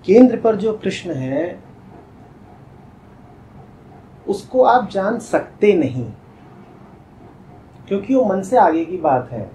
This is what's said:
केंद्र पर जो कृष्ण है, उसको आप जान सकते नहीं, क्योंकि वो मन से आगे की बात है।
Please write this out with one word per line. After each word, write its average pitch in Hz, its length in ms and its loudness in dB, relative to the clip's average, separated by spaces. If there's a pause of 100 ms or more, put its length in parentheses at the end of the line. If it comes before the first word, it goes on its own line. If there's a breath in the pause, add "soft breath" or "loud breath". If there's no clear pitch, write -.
केंद्र 226 360 6
पर 220 160 0
जो 214 160 -4
कृष्ण 185 420 -8
है, 139 480 -6 (2750)
उसको 247 360 -2
आप 233 240 2
जान 202 300 -4
सकते 196 560 0
नहीं, 123 380 -4 (1800)
क्योंकि 202 260 -4
वो 262 100 2
मन 190 180 -2
से 247 140 -2
आगे 165 280 4
की 175 120 -8
बात 135 340 -2
है। 107 240 -12